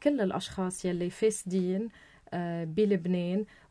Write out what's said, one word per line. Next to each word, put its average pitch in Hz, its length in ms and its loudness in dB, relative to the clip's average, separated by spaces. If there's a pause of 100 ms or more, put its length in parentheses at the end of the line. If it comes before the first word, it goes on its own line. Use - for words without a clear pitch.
كل 294 180 4
الأشخاص 185 640 -2
يلي 175 240 -2
فاسدين، 190 800 0 (440)
آه، 170 300 -4
بلبنان. 180 800 2 (260)